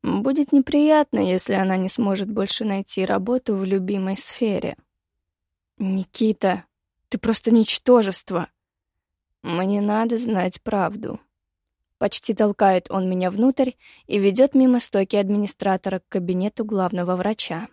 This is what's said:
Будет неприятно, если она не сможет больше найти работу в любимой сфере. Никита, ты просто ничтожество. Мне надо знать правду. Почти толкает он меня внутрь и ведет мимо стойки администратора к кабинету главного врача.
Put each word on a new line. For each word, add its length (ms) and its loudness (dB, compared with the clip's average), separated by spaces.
Будет 480 0
неприятно, 680 4
если 340 0
она 240 0
не 140 -2
сможет 400 -2
больше 340 -4
найти 400 -4
работу 500 -2
в 100 -2
любимой 520 -2
сфере. 640 -4
Никита, 880 -2
ты 80 -6
просто 320 -2
ничтожество. 1000 2
Мне 400 -2
надо 340 0
знать 460 -4
правду. 580 -4
Почти 320 -2
толкает 580 2
он 200 -2
меня 200 -2
внутрь 420 0
и 120 -2
ведет 360 4
мимо 260 4
стойки 360 -2
администратора 840 -2
к 100 -12
кабинету 560 -4
главного 500 -2
врача. 580 -4